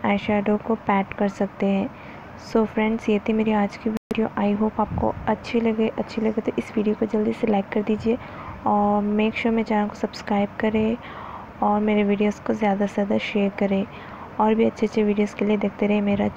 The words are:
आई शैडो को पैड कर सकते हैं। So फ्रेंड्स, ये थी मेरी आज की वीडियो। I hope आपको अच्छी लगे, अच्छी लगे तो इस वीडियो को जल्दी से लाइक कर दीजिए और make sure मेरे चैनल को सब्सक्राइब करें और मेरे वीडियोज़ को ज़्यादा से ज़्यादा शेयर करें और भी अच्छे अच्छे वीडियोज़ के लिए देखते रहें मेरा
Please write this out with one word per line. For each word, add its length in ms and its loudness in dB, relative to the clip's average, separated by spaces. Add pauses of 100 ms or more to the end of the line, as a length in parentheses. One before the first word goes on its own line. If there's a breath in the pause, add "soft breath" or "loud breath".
आई 120 4
शैडो 400 2 (100)
को 80 0 (120)
पैड 300 2
कर 100 2
सकते 380 -2
हैं। 240 2 (580 loud breath)
So 180 2
फ्रेंड्स, 440 0
ये 180 4
थी 60 2
मेरी 180 2
आज 260 2
की 120 -4
वीडियो। 380 -2 (120)
I 100 2 (120)
hope 180 0
आपको 340 0 (140)
अच्छी 320 0
लगे, 280 2 (100)
अच्छी 240 -4
लगे 200 0
तो 160 -2
इस 200 -6
वीडियो 180 2
को 100 0
जल्दी 280 0
से 140 -2
लाइक 260 0
कर 100 2
दीजिए 340 0 (500 loud breath)
और 500 2
make 240 0
sure 120 2
मेरे 100 2
चैनल 240 2
को 80 -8
सब्सक्राइब 640 -2
करें 380 2 (680 loud breath)
और 180 4
मेरे 220 4
वीडियोज़ 440 2
को 60 0
ज़्यादा 320 2
से 80 -4
ज़्यादा 240 0 (140)
शेयर 280 2
करें 260 2 (540 loud breath)
और 160 4
भी 100 4
अच्छे 200 0
अच्छे 180 0
वीडियोज़ 320 2
के 100 -2
लिए 120 2
देखते 300 0
रहें 140 2
मेरा 360 2